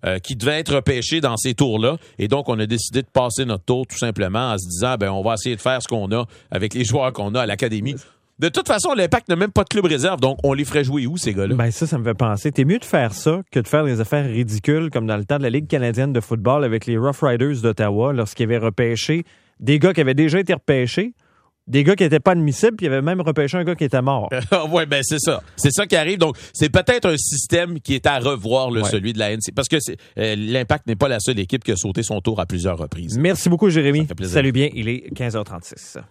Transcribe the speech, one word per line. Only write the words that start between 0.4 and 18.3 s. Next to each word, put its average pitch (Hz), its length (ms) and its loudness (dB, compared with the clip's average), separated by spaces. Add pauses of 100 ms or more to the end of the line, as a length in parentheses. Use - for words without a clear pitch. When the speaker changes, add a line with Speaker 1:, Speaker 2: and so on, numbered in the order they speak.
Speaker 1:
être 147 160 -2
repêchés 139 440 0
dans 127 160 0
ces 123 180 -2
tours-là. 113 420 2 (240)
Et 98 80 -2
donc, 135 200 0
on 117 120 0
a 107 60 0
décidé 120 360 -2
de 127 100 -8
passer 127 320 0
notre 110 200 -4
tour 127 240 0
tout - 100 -12
simplement 110 540 -2
en 107 40 -2
se 90 120 -6
disant, « 95 320 -2
Ben, 98 100 0
on 95 120 -4
va 113 120 0
essayer 117 220 -4
de 104 40 -12
faire 131 220 0
ce - 60 -12
qu'on 104 240 -2
a 117 140 -2 (260)
avec 95 220 -4
les 123 100 0
joueurs 127 280 0
qu'on 104 220 -6
a 123 80 0
à 117 40 0
l'académie. » 110 500 -4 (420)
De 156 100 2
toute 370 200 -2
façon, 277 260 2
l'Impact 208 340 0
n'a 175 80 2
même 196 160 0
pas 208 120 4
de - 40 -20
club 208 160 0
réserve, 160 360 0
donc 131 220 2
on 139 100 2
les 143 120 -2
ferait 143 200 0
jouer 135 220 0
où, 156 100 -4
ces 120 180 -2
gars-là ? 98 200 0
Speaker 2:
Ben 117 160 2
ça, 160 160 -2
ça 151 120 0
me 120 60 -2
fait 113 100 0
penser. 110 360 0
T'es 139 140 2
mieux 180 140 2
de - 60 -8
faire 123 280 2
ça 160 280 0 (120)
que 131 80 2
de 107 80 -4
faire 151 160 4
des 123 160 0
affaires 143 240 0
ridicules 123 680 0
comme 113 160 -2
dans 110 100 0
le 104 80 -2
temps 143 140 0
de 143 60 -2
la 120 60 0
Ligue 147 180 -2
canadienne 127 440 0
de 123 80 2
football 117 440 0
avec 113 220 -2
les 120 100 0
Rough 131 240 0
Riders 131 400 2
d'Ottawa 110 520 2
lorsqu'ils 117 320 -2